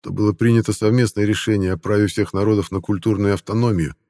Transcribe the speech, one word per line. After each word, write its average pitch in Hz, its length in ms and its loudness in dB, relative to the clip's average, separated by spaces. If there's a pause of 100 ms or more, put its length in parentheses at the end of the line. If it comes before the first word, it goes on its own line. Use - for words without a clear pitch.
то - 80 -12
было 104 220 0
принято 117 400 2
совместное 107 540 0
решение 101 460 0
о 90 40 -2
праве 104 300 0
всех 95 260 -2
народов 101 380 0
на 92 100 -4
культурную 101 540 0
автономию 101 600 -2 (140)